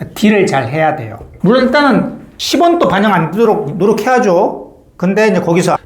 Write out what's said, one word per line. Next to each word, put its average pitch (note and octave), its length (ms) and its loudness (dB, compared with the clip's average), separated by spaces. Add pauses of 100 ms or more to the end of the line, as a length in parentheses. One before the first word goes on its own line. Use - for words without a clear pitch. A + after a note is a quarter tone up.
(160)
딜을 G#3 320 2
잘 B2+ 220 -2
해야 D#3 260 0
돼요. A2 240 -12 (220)
물론 B3 240 2
일단은 C4 600 0 (120)
십 - 240 -2
원도 E4+ 260 2
반영 G3+ 260 2
안 D#3+ 180 0
되도록 G#3 460 0
노력해야죠. G#3 840 0 (340)
근데 G3+ 300 0
이제 F3+ 140 0
거기서 F3 440 0